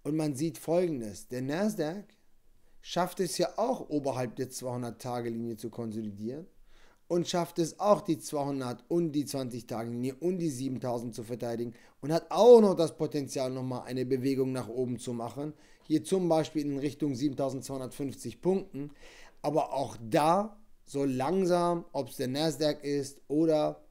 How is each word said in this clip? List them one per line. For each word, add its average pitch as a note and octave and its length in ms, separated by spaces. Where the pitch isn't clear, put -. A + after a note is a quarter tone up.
Und D3 140
man D3+ 180
sieht D#3 240
Folgendes, D3+ 680
der B2+ 160
Nasdaq F3+ 600
schafft - 380
es F3+ 180
ja E3+ 220
auch A#3 300
oberhalb B2+ 480
der B2+ 120
zweihundert-Tage-Linie A#2+ 1040
zu A2 140
konsolidieren A2 760
und E3+ 160
schafft E3+ 340
es D#3+ 200
auch, G3 220
die - 180
zweihundert C#3 720
und E3+ 240
die C#3+ 100
zwanzig-Tage-Linie A#2+ 920
und F3+ 240
die E3+ 100
siebentausend B2 680
zu A#2+ 80
verteidigen A#2 500
und C#3 100
hat D#3+ 200
auch A3+ 280
noch G3+ 160
das D#3 220
Potenzial, C#3 520
nochmal B2+ 340
eine B2+ 220
Bewegung C3 460
nach B2+ 160
oben B2 320
zu B2 140
machen. A#2+ 400
Hier D3+ 200
zum F#3 240
Beispiel D#3 360
in C#3+ 160
Richtung C#3 360
siebentausendzweihundertfünfzig C3 1300
Punkten. E3+ 500
Aber D3+ 300
auch C3+ 240
da E3+ 500
so C#3 220
langsam, F3 880
ob's C3 240
der B2+ 100
Nasdaq D3 560
ist C#3+ 460
oder D3+ 600